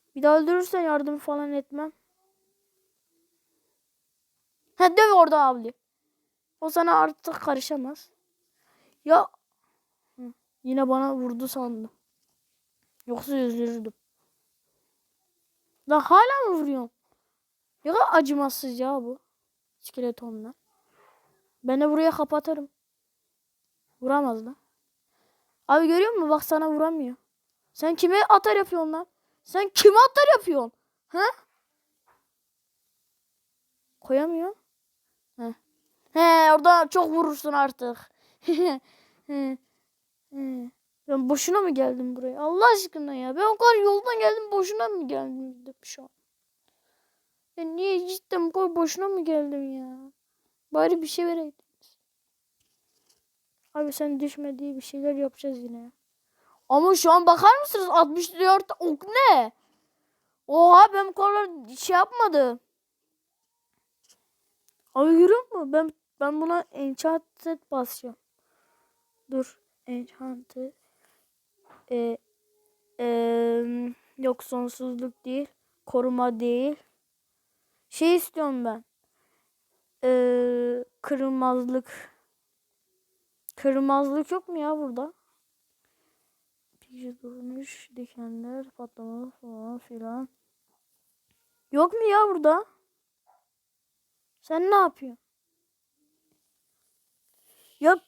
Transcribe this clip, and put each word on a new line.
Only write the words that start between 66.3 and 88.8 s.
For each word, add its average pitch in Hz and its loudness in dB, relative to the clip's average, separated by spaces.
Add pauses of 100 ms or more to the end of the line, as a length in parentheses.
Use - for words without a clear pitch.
buna 339 -4
enchanted 320 -6 (120)
basacağım. 247 -10 (1120)
Dur. 262 -6 (280)
Enchanted. 254 -14 (1160)
Ee, 233 -4 (840)
ee, 233 -2 (240)
yok, 254 -4
sonsuzluk 247 -10
değil. 269 -8 (380)
Koruma 247 -2
değil. 247 -2 (1120)
Şey 339 2
istiyorum 285 -6
ben. 226 -10 (1200)
Ee, 247 0 (180)
kırılmazlık. 254 -4 (1400)
Kırılmazlık 277 -2
yok 370 -8
mu 349 -10
ya 302 -6
burada? 277 -10 (1800)
Bir 254 -18
durmuş, 254 -18
dikenler, 240 -14
patlama 233 -16